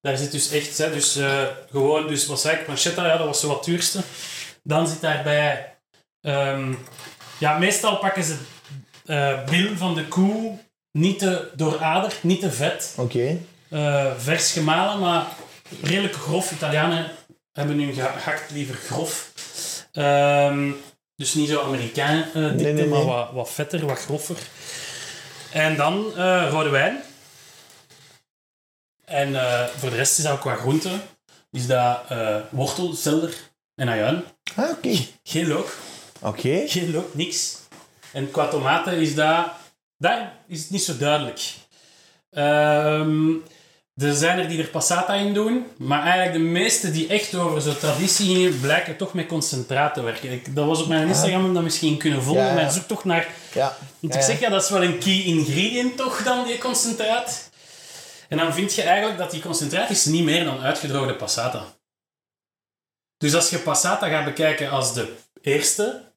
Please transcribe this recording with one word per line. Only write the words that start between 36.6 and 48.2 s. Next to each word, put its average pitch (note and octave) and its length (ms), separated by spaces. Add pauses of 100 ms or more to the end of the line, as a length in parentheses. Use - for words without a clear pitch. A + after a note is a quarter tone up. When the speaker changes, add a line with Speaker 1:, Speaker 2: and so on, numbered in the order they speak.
Speaker 1:
Geen F3 240
look, E3 240
niks. - 420 (560)
En C#3 180
qua D3+ 180
tomaten D#3 440
is D#3 220
dat... D#3+ 320 (500)
Daar G#3 380 (140)
is E3+ 120
het - 100
niet G3 120
zo D3 140
duidelijk. C#3+ 440 (920)
Ehm... D3+ 1000 (640)
Er C#3+ 200
zijn E3 240
er F3+ 100
die E3 140
er - 60
passata F3 460
in G3+ 200
doen, A3+ 320 (120)
maar C#3+ 240
eigenlijk F3 300
de E3 60
meeste F3+ 520
die D#3+ 180
echt G3+ 260
over D#3+ 260
zo'n C#3 180
traditie E3 560